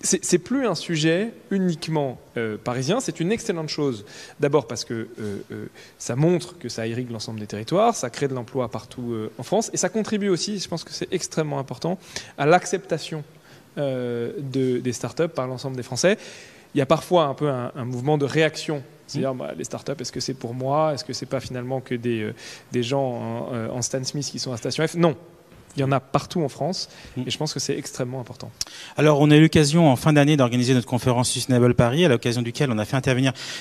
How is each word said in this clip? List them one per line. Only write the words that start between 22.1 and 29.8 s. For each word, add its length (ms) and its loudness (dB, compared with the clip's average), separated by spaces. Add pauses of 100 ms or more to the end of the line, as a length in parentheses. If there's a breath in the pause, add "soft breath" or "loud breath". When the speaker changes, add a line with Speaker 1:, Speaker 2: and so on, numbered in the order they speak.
Speaker 1:
euh, 120 -6 (380 loud breath)
des 100 0
gens 220 0
en, 500 -6
euh, 160 -4
en 100 -6
Stan 240 -4
Smith 260 -6
qui 80 -10
sont 140 -6
à 60 -6
Station 280 -2
F ? 100 -4
Non. 200 4 (600)
Il 40 -2
y 20 2
en 80 2
a 80 4
partout 420 -2
en 80 0
France, 400 -6 (280 loud breath)
Speaker 2:
Mm. 100 -4
Speaker 1:
et 40 -4
je 60 -4
pense 160 -4
que 60 -6
c'est 180 -2
extrêmement 440 -6
important. 280 -12 (480 loud breath)
Speaker 2:
Alors, 240 6
on 120 8
a 40 12
eu 40 12
l'occasion 500 8